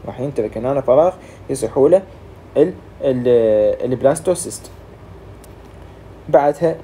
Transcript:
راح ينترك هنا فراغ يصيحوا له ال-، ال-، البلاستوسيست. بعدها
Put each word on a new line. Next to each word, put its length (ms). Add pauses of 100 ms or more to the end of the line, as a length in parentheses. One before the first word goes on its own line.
راح 140
ينترك 380
هنا 220
فراغ 320 (380)
يصيحوا 380
له 140 (540)
ال-، 180 (280)
ال-، 840
البلاستوسيست. 840 (1600)
بعدها 560